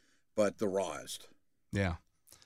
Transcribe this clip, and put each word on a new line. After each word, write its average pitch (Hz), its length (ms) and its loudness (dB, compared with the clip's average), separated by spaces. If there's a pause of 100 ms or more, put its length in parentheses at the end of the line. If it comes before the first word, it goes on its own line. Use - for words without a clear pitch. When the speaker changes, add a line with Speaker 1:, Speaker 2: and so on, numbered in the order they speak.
(360)
Speaker 1:
but 101 220 2
the 107 100 0
rawest. 90 580 -2 (460)
Speaker 2:
Yeah. 95 220 2 (520)